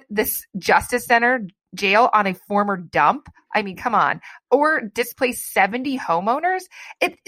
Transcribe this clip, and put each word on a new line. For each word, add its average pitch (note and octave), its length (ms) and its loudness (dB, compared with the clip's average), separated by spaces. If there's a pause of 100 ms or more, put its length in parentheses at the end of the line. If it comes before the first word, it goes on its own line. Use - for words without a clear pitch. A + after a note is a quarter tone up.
this - 380 -2 (100)
Justice G#3 480 0
Center A#3+ 400 2 (300)
jail G3+ 380 4
on G#3 140 2
a F#3+ 60 0
former G3+ 440 -2
dump, E3+ 520 0 (240)
I G#3+ 80 0
mean, F#3+ 160 -10
come A3+ 180 -4
on, D#3+ 260 0 (300)
or D4 300 2
displace A#3+ 640 -4
seventy B3 520 -2
homeowners. C4+ 640 -2 (380)
It, - 260 -2